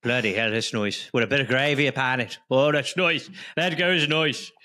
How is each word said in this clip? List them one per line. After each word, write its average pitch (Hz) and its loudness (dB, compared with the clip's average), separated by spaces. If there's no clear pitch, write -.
Bloody 120 0
hell, 110 0
that's 110 -2
nice. 104 -4
With 120 2
a 110 2
bit 139 0
of 131 0
gravy 139 2
upon 131 0
it. 113 -6
Oh, 135 4
that's 147 -2
nice. 170 0
That 165 0
goes 175 2
nice. 156 0